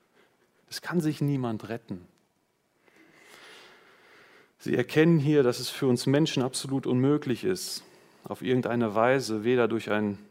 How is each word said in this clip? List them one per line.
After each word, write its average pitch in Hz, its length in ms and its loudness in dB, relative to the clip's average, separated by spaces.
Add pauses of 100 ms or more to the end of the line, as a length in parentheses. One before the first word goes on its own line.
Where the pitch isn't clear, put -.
(680)
Es - 140 -12
kann 170 200 -2
sich 151 200 0
niemand 127 480 -2
retten. 101 380 -10 (2500)
Sie - 180 -4
erkennen 156 440 4
hier, 147 240 4
dass 123 160 2
es 123 100 -8
für - 160 -4
uns 123 220 2
Menschen 143 340 2
absolut 131 460 -4
unmöglich 131 560 0
ist, - 400 -4 (400)
auf - 180 -10
irgendeine 120 540 0
Weise, 110 480 2
weder 120 240 2
durch 110 240 -4
ein, 104 260 0 (140)